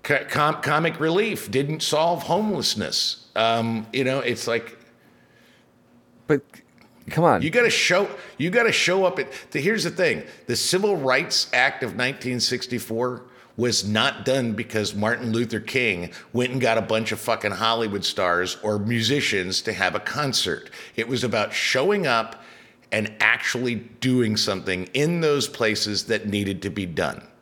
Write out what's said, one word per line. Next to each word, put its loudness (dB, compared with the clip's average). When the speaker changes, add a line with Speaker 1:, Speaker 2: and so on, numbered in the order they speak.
Speaker 1:
Co-, 0
com-, 2
comic 0
relief 0
didn't -2
solve 0
homelessness. -2
Um, 0
you -2
know, 0
it's -2
like, -4
Speaker 2:
But 4
c-, -20
come 2
on. 6
Speaker 1:
you 0
gotta 4
show, 4
you 0
gotta 4
show 2
up 2
at, -2
the, -2
here's 2
the -2
thing. 2
The 0
Civil 2
Rights 2
Act 2
of -6
nineteen -2
sixty-four -4
was 0
not 2
done 2
because -2
Martin 0
Luther 0
King 0
went 0
and -2
got 4
a 2
bunch 0
of -4
fucking -2
Hollywood 0
stars 0
or 0
musicians 0
to -4
have 0
a -4
concert. -4
It -2
was -2
about 0
showing 2
up 0
and -2
actually 2
doing 0
something -2
in 2
those 2
places 0
that -2
needed -2
to -6
be -4
done. -4